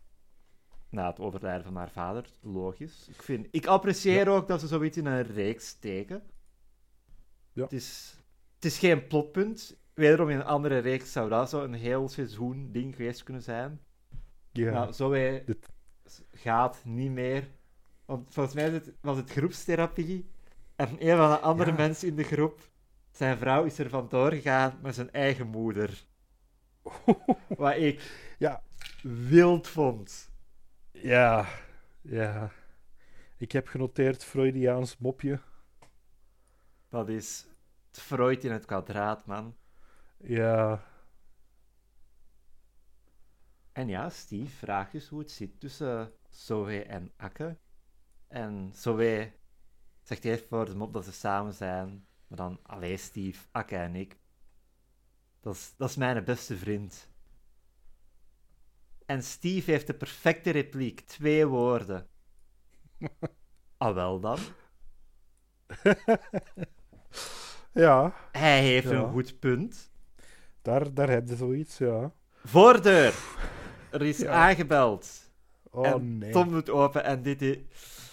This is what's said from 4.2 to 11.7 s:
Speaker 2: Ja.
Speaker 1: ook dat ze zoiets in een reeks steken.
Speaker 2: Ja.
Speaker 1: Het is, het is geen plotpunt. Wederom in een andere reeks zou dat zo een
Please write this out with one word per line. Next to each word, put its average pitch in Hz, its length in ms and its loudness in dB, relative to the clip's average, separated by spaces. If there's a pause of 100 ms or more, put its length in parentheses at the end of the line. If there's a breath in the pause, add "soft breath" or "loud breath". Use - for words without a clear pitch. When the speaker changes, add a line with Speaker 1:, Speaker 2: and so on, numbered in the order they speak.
Speaker 2:
Ja. 196 60 2
Speaker 1:
ook 196 180 2
dat 180 120 0
ze 160 60 -8
zoiets 156 300 -2
in 160 100 -4
een 131 160 0
reeks 110 460 -4
steken. 101 540 -8 (1300)
Speaker 2:
Ja. 123 100 -6
Speaker 1:
Het 131 100 -6
is, - 440 -12 (380)
het - 100 -20
is 165 140 -2
geen 160 280 4
plotpunt. 185 680 -2 (180)
Wederom 156 360 6
in 143 60 0
een 135 80 -4
andere 143 340 0
reeks 127 340 -2
zou 113 160 -2
dat 113 220 2
zo 147 140 -4
een 127 100 -8